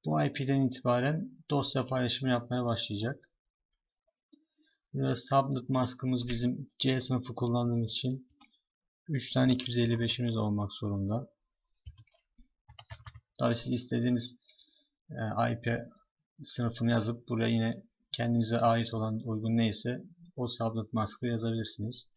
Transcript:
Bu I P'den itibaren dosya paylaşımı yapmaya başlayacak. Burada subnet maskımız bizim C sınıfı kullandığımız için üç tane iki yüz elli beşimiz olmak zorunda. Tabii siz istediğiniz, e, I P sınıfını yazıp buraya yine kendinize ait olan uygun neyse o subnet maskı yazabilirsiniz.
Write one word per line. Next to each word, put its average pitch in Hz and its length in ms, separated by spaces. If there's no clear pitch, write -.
Bu 151 140
I 143 100
P'den 135 280
itibaren 131 680
dosya 139 340
paylaşımı 127 460
yapmaya 123 340
başlayacak. 113 640
Burada 135 220
subnet 135 540
maskımız 127 600
bizim 123 400
C 131 220
sınıfı 127 340
kullandığımız 117 560
için 131 380
üç 139 240
tane 127 200
iki 123 180
yüz 120 60
elli 117 220
beşimiz 117 380
olmak 104 360
zorunda. 101 560
Tabii 120 160
siz 127 180
istediğiniz, 120 600
e, 113 440
I 113 80
P 117 200
sınıfını 117 480
yazıp 117 380
buraya 113 200
yine 113 340
kendinize 117 480
ait 113 340
olan 110 320
uygun 113 320
neyse 117 460
o 123 120
subnet 113 460
maskı 110 340
yazabilirsiniz. 113 880